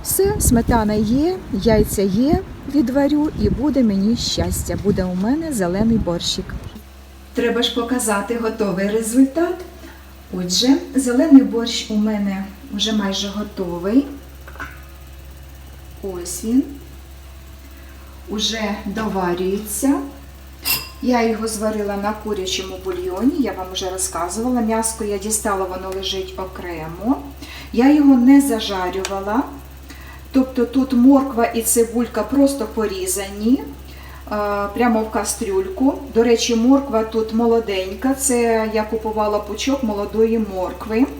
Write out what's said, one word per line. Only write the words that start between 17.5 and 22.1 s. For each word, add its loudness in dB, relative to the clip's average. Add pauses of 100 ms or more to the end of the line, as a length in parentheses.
Уже -4 (240)
доварюється. -2 (1040)
Я 4
його 0
зварила -2
на -2 (100)